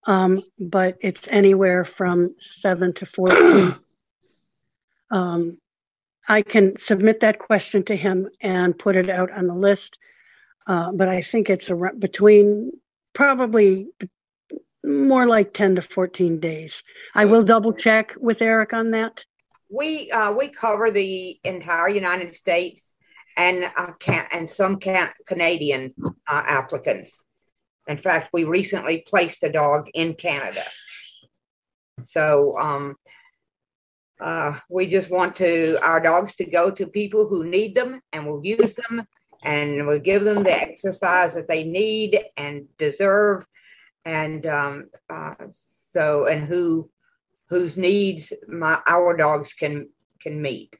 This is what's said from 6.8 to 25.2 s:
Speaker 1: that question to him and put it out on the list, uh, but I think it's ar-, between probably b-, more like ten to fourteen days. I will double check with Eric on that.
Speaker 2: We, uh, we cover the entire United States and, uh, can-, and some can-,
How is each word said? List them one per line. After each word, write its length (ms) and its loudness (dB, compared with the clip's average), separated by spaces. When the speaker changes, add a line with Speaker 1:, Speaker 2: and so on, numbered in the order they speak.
Speaker 1:
that 180 2
question 460 0
to 100 -4
him 360 -2
and 360 0
put 200 0
it 140 2
out 200 -2
on 160 -4
the 80 -2
list, 440 0
uh, 260 -2
but 160 2
I 140 -2
think 280 -2
it's 200 -2
ar-, 220 -4
between 800 4
probably 760 2
b-, 100 -12
more 440 2
like 260 4
ten 240 2
to 60 -2
fourteen 580 -2
days. 420 -8
I 120 4
will 180 6
double 300 4
check 440 0
with 220 -2
Eric 320 2
on 200 -2
that. 320 -4
Speaker 2:
We, 400 -6
uh, 220 0
we 160 -2
cover 420 -2
the 540 -4
entire 460 -2
United 440 -4
States 640 -4
and, 280 0
uh, 220 -8
can-, 340 -2
and 160 -8
some 300 -2
can-, 320 -2